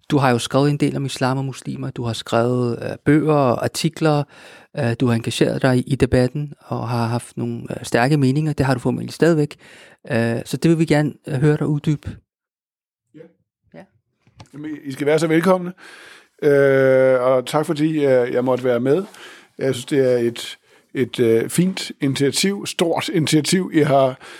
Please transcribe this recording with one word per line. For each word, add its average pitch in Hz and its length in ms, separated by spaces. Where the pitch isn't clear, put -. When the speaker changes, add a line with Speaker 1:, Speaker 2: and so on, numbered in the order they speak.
Speaker 1:
Du 147 80
har 135 120
jo 120 80
skrevet 143 320
en 147 60
del 147 200
om 139 80
islam 131 340
og 135 60
muslimer. 135 460
Du 131 120
har 117 100
skrevet, 120 680
øh, - 220
bøger 151 300
og 131 300
artikler. 151 600
Øh, 120 220
du 131 60
har 120 80
engageret 117 480
dig 127 160
i, - 20
i - 140
debatten 131 640
og 120 300
har 117 180
haft 120 300
nogle, 120 340
øh, - 140
stærke 127 320
meninger. 143 360
Det 139 140
har 135 80
du 123 60
formentlig 123 340
stadigvæk. 151 420
Øh, 117 340
så - 120
det 165 140
vil 165 80
vi 165 60
gerne, 151 300
øh, 147 60
høre 147 220
dig 151 100
uddybe. 147 500
Speaker 2:
Ja. 156 60
Speaker 1:
Ja. 165 100
Speaker 2:
Jamen, 147 180
I 139 80
skal 135 140
være 156 120
så 160 80
velkomne. 180 460
Øh, 135 800
og 127 260
tak 151 200
fordi, 156 380
øh, 127 280
jeg 123 120
måtte 127 200
være 123 160
med. 143 240
Jeg 131 160
synes, 123 100
det 131 280
er 123 60
et, 117 400
et, 123 260
øh, 113 280
fint 185 520
initiativ, 143 640
stort - 420
initiativ, 165 640
I 160 60
har, 135 380